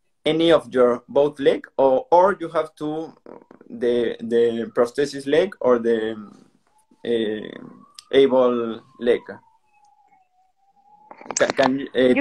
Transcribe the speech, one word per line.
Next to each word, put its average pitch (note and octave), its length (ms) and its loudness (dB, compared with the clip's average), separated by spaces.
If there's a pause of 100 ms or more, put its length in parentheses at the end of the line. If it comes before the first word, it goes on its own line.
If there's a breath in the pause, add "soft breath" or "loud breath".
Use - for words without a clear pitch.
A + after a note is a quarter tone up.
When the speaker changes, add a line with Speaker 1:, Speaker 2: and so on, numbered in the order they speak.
(260)
Speaker 1:
any E3 260 2
of A#2+ 220 0
your A#2+ 340 2
both C#3+ 320 -2
leg, D3+ 280 0 (100)
or, C3 320 2
or F#3 300 4
you E3 100 -10
have D#3 260 -4
to, D#3 380 -10 (560)
the, A#2+ 520 -2
the A#2 520 0
prosthesis C3+ 540 -2
leg E3+ 340 0
or B2 160 2
the, A2+ 380 -2 (920)
uh, G#2+ 540 -4 (520)
able B2 680 2 (180)
leg? A#2+ 200 0 (2250)
Ca-, - 160 0
can, C3+ 400 0
uh, B2 60 -2
Speaker 2:
You B2+ 220 4